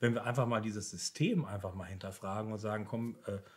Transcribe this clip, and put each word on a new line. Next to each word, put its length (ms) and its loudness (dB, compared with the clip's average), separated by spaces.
wenn 140 6
wir 100 0
einfach 220 4
mal 160 4
dieses 280 -2
System 540 2
einfach 300 -4
mal 120 -6
hinterfragen 640 -4
und 60 -2
sagen, 300 0
komm, 280 -2
äh, 120 -2